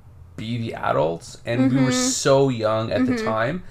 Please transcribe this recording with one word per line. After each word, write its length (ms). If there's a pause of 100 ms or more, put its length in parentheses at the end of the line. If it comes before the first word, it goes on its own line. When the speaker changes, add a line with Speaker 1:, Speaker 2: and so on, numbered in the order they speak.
(360)
Speaker 1:
be 220
the 160
adults, 720
and 240
we 60
were 140
Speaker 2:
Mm-hmm. 20
Speaker 1:
so 560
young 440
at 140
the 60
Speaker 2:
Mm-hmm. 120
Speaker 1:
time. 460